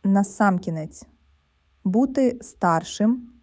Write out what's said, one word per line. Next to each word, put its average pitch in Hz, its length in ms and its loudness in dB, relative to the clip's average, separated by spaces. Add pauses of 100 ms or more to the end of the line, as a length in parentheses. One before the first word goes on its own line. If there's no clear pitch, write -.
насамкінець, 196 1000 0 (760)
бути 247 580 0
старшим 208 880 0 (140)